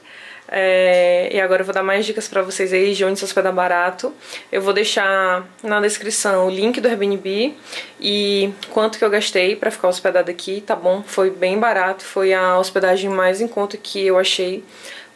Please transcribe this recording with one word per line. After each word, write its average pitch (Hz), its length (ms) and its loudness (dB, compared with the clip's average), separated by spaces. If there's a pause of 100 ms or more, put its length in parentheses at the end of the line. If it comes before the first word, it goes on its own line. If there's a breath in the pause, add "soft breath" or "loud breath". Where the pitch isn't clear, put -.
(500 loud breath)
É, 185 840 4
e 196 80 2
agora 185 200 2
eu 185 40 -2
vou 190 80 -6
dar 190 100 -2
mais 196 220 0
dicas 214 200 -4
pra - 160 -2
vocês 190 300 -4
aí 190 220 2
de 190 100 0
onde 196 160 0
se 196 60 -6
hospedar 190 260 0
barato. 180 600 0 (380 loud breath)
Eu 196 100 0
vou 196 120 0
deixar 190 720 0 (160)
na 208 200 0
descrição 208 680 0
o - 20 2
link 208 300 0
do 233 80 0
Airbnb 202 680 0 (460 loud breath)
e 202 540 0 (180)
quanto 214 260 0
que - 60 0
eu 220 60 2
gastei 202 480 0
pra - 120 -2
ficar 202 200 0
hospedada 180 420 0
aqui, 190 340 -8
tá 220 100 0
bom? 185 300 0
Foi 190 240 0
bem 185 300 -2
barato, 190 460 0
foi 190 280 0
a 185 240 4
hospedagem 190 520 2
mais 190 320 0
em 233 60 -2
conta 202 280 -4
que 202 300 -6
eu 185 120 4
achei 190 460 -2 (520 loud breath)